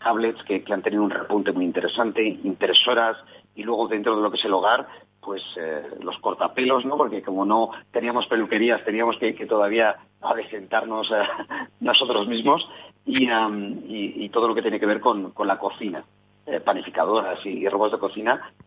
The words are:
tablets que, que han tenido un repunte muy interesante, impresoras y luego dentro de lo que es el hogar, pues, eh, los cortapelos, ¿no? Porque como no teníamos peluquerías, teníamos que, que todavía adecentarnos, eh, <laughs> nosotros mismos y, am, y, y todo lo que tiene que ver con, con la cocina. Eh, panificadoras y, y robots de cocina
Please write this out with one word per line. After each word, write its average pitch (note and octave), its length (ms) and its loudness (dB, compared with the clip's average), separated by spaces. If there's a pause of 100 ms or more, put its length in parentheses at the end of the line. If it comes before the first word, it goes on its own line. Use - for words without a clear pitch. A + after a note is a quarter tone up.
tablets A2+ 420 0
que, F#2+ 200 -2
que G#2 100 -4
han G2 80 -2
tenido G#2 220 2
un G2+ 60 2
repunte G2 420 0
muy F2+ 140 0
interesante, F#2+ 600 0
impresoras A2 920 2 (360)
y G#2+ 100 -12
luego A2+ 260 0
dentro G#2+ 260 2
de G#2+ 60 2
lo G#2 100 2
que G2 60 -6
es - 80 0
el G#2 80 0
hogar, G#2+ 340 4 (320)
pues, G2 240 -8 (140)
eh, D#2+ 260 -6 (160)
los F2 200 -8
cortapelos, B2 680 0
¿no? C3+ 100 -2
Porque A2+ 260 0
como F#2+ 220 -2
no G#2+ 280 2 (200)
teníamos A#2+ 360 0
peluquerías, A2+ 580 2
teníamos A2+ 320 0
que, G#2+ 180 -2
que A2 100 -8
todavía G#2+ 520 2 (240)
adecentarnos, A2 920 -2
eh, G#2 120 2 (240)
<laughs> - 340 -10
nosotros A#2+ 480 2
mismos B2 360 2 (400)
y, C3 220 2
am, G#2+ 580 0
y, G#2+ 380 -6
y G2+ 60 -8
todo A#2 180 2
lo A2+ 80 2
que A2+ 60 -2
tiene G#2+ 180 0
que G2+ 60 0
ver G#2 160 2
con, G2+ 300 0
con G#2 140 -4
la G2 140 0
cocina. F#2+ 460 -6 (400)
Eh, F2 160 -4
panificadoras G2 840 -2
y, G2+ 40 -6
y F#2+ 180 -2
robots G2+ 240 2
de A2+ 80 -2
cocina A2 540 -2 (140)